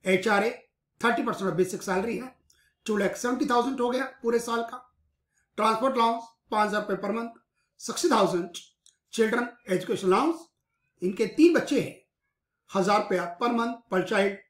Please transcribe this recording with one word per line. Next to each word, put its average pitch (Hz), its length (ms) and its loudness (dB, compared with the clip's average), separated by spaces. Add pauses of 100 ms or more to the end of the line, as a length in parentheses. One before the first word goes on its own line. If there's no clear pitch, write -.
एचआरए 202 460 2 (500)
थर्टी 233 220 2
परसेंट 190 280 -2
of 160 80 -2
basic 185 300 -2
salary 196 320 -2
है, 254 140 -16 (500)
टू 208 120 -2
लाख 202 180 0
सेवेंटी 247 340 -2
थाउजेंड 240 320 0
हो 240 80 0
गया 254 160 -2 (160)
पूरे 233 200 0
साल 233 220 -4
का। - 220 -14 (720)
ट्रांसपोर्ट 226 380 2
allowance 233 380 0 (180)
पाँच 214 160 2
हज़ार 208 140 -2
रुपये 202 180 -4
per 202 180 -4
month, 233 260 -10 (380)
सिक्सटी - 280 -2
थाउजेंड। 185 480 2 (560)
चिल्ड्रन 233 340 0 (220)
एजुकेशन 185 380 -2
अलाउंस, 277 320 2 (640)
इनके 202 260 0
तीन 339 260 6
बच्चे 262 280 2
हैं, 135 140 -6 (760)
हजार 202 300 2
रुपया 180 380 -4
per 240 100 0
month 233 260 -2 (160)
per 185 160 0
child। 202 280 0 (140)